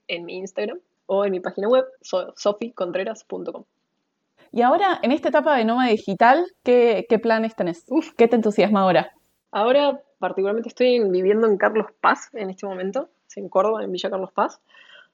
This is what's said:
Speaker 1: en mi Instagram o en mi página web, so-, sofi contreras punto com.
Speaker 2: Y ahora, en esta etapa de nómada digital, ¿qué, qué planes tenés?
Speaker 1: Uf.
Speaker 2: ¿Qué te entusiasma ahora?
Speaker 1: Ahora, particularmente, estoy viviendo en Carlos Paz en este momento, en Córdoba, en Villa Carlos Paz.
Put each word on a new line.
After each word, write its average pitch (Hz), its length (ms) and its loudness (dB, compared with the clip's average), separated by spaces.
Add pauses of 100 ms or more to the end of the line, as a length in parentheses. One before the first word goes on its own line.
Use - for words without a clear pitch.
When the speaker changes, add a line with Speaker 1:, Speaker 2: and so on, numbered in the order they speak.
Speaker 1:
en 170 180 -10
mi 170 140 -12
Instagram 208 400 -8 (280)
o 196 200 0
en 196 60 -2
mi 180 80 -4
página 190 280 -6
web, 262 160 2 (160)
so-, - 360 -6
sofi 208 360 -4
contreras 190 520 -6
punto 180 280 -10
com. - 120 -18 (880)
Speaker 2:
Y 233 100 0
ahora, 339 400 2
en 240 100 0
esta 311 160 -2
etapa 294 300 2
de 220 80 0
nómada 240 240 0
digital, 233 560 2 (160)
¿qué, 240 480 4
qué 220 80 4
planes 226 380 -2
tenés? 175 320 -6
Speaker 1:
Uf. 311 280 -2
Speaker 2:
¿Qué 226 120 6
te 247 80 2
entusiasma 208 440 2
ahora? 180 320 2 (380)
Speaker 1:
Ahora, 269 500 2 (180)
particularmente, 202 520 -4
estoy 247 280 2 (120)
viviendo 196 360 2
en 202 120 2
Carlos 214 280 0 (140)
Paz - 320 0
en 214 160 -10
este 190 180 -12
momento, 196 440 -6 (260)
en 196 140 -12
Córdoba, 208 340 0
en 196 80 -6
Villa 180 160 -6
Carlos 190 240 -8
Paz. - 300 -4 (520)